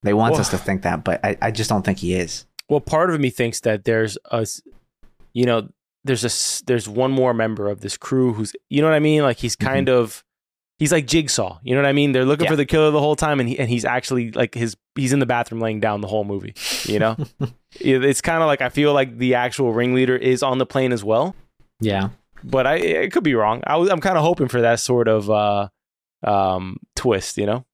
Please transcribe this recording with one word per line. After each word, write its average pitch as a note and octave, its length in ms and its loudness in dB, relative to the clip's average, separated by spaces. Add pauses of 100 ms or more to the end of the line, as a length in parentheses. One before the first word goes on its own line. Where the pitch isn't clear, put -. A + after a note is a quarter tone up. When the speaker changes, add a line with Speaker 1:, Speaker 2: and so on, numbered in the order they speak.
Speaker 1:
They G2+ 100 2
want A2+ 200 4
Speaker 2:
Well D3+ 100 2
Speaker 1:
us - 80 -2
to F#2 80 -2
think F#2+ 240 -4
that, E2+ 220 -2
but - 200 -2
I, G#2 160 0
I A2 120 -2
just A2 180 -4
don't G#2 140 0
think F#2+ 140 -2
he F2+ 160 -2
is. F2+ 300 -6 (240)
Speaker 2:
Well, D3 120 2
part E3 300 0
of D#3+ 100 0
me C3 100 0
thinks A#2 300 -4
that G#2+ 240 -2
there's A2 340 0 (120)
a A#2 120 -2
s-, - 180 -8 (720)
you B2 140 2
know, A#2 220 0 (360)
there's B2 200 -2
a - 20 0
s-, - 400 -4
there's A2+ 220 0
one B2+ 240 0
more B2+ 200 2
member A2 380 -2
of G2+ 100 -8
this G2+ 160 -8
crew B2+ 380 0
who's, G#2+ 180 -6 (160)
you C#3 140 0
know D#3 60 4
what D#3+ 60 4
I D3+ 60 2
mean? D3+ 220 4
Like, B2+ 160 0
he's - 180 -4
Speaker 1:
Mm-hmm. - 120 -2
Speaker 2:
kind C3+ 200 0
of, B2 360 2 (540)
he's D3 140 0
like D#3 140 2
Jigsaw, A#2 560 0
you B2 140 -2
know C#3 60 2
what C#3 60 2
I C#3 40 2
mean? C#3+ 180 4
They're C3 140 2
looking D3 220 2
Speaker 1:
Yeah. - 40 2
Speaker 2:
for D#3+ 60 2
the C#3+ 100 2
killer D#3 240 4
the D3+ 100 2
whole D3+ 160 2
time, D3+ 220 0
and B2 100 0
he, B2+ 100 -4
and C3 120 -2
he's A#2+ 140 0
actually, B2 480 -2
like, A#2 240 -6
his, A2+ 200 -4 (200)
he's C3 160 0
in C#3 80 2
the C3 60 0
bathroom A#2 340 -2
laying A2 180 -4
down G#2 220 0
the G#2 80 -8
whole G#2 160 -2
movie, G2+ 300 -8 (300)
you G#2+ 140 -2
know? A2 180 0 (240)
Speaker 1:
<laughs> C#3 60 -4 (340)
Speaker 2:
It, C3 240 2
it's C#3 160 2
kinda E3 260 0
like, C#3+ 140 0
I B2+ 80 -2
feel D3 240 2
like C3+ 260 0
the B2+ 180 2
actual B2 360 0
ringleader B2 440 2
is B2+ 260 2
on C3 160 0
the B2+ 80 0
plane C3 260 0
as A2 120 -4
well. B2 300 0 (460)
Speaker 1:
Yeah. G2 300 0 (340)
Speaker 2:
But C3 220 0
I, C#3+ 100 2
it E2 360 -2
could E4+ 100 0
be D3+ 140 2
wrong. A2 300 0
I D3+ 100 0
was, F3 120 2
I'm F3+ 120 0
kinda F#3 200 2
hoping D#3+ 280 2
for B2 120 0
that A#2 200 4
sort A#2+ 280 2
of, G#2+ 220 2
uh, G#2 380 0 (560)
um, F#2+ 540 0 (180)
twist, G#2 420 -2
you G#2 80 -2
know? A#2 280 -4